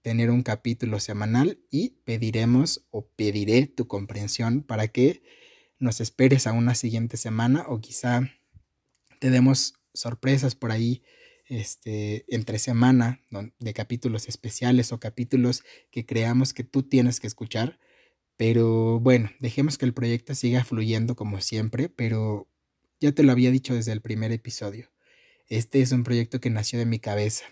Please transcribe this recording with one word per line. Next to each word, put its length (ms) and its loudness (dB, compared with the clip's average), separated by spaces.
tener 300 0
un 120 2
capítulo 580 -4
semanal 580 0
y 200 -2
pediremos 840 0
o 180 -10
pediré 580 2
tu 220 -6
comprensión 760 -4
para 260 -4
que 340 2
nos 220 -2
esperes 460 2
a 60 0
una 220 2
siguiente 420 -4
semana 520 0
o 120 -6
quizá 500 -2
te 120 0
demos 440 4
sorpresas 600 -2
por 180 -6
ahí, 300 -2
este, 840 -8
entre 300 -4
semana, 640 2
don-, 280 -12
de 160 -8
capítulos 540 -6
especiales 640 -2
o 80 -10
capítulos 640 -2
que 160 -8
creamos 460 0
que 120 -10
tú 180 -2
tienes 380 2
que 60 -10
escuchar. 520 -6
Pero 640 2
bueno, 320 4
dejemos 380 -2
que 60 -4
el 100 0
proyecto 400 -2
siga 300 0
fluyendo 500 -2
como 260 -6
siempre, 480 -4
pero 600 -4
ya 120 4
te 100 4
lo 100 8
había 180 6
dicho 240 0
desde 180 -2
el 80 -4
primer 320 -4
episodio. 580 -10
Este 340 0
es 100 0
un 100 2
proyecto 380 -2
que 100 -4
nació 280 -4
de 80 -2
mi 120 -2
cabeza 540 -4